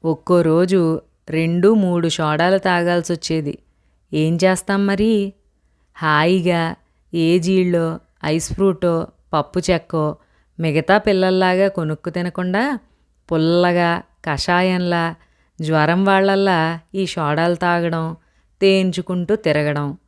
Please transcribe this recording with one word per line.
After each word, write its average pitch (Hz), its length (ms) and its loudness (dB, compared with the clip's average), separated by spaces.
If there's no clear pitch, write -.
ఒక్కో 165 380 2
రోజు 165 580 2
రెండు 170 440 2
మూడు 175 340 0
సోడాలు 160 500 0
తాగాల్సొచ్చేది. 175 1000 -2
ఏం 156 320 0
చేస్తాం 196 420 0
మరి? 202 460 0
హాయిగా 165 760 0
ఏ 170 240 2
జీళ్ళో, 175 600 0
ఐస్ 156 280 -2
ఫ్రూటో, 175 540 0
పప్పు 160 280 -2
చెక్కో 160 460 -2
మిగతా 165 380 0
పిల్లల్లాగా 185 680 2
కొనుక్కు 165 420 -6
తినకుండా 185 680 -4
పుల్లగా, 170 720 2
కషాయంలా, 175 920 0
జ్వరం 160 440 2
వాళ్ళల్లా 190 760 2
ఈ 190 120 -2
సోడాలు 160 480 -2
తాగడం, 170 640 -2
తేంచుకుంటూ 185 760 0
తిరగడం. 147 720 -2